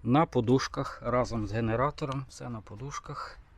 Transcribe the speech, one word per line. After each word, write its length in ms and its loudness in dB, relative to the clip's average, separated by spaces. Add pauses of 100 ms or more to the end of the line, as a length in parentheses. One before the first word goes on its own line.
на 240 6
подушках 760 2
разом 440 0
з 60 -6
генератором. 760 0
Все 200 -12
на 120 -8
подушках. 760 -10 (200)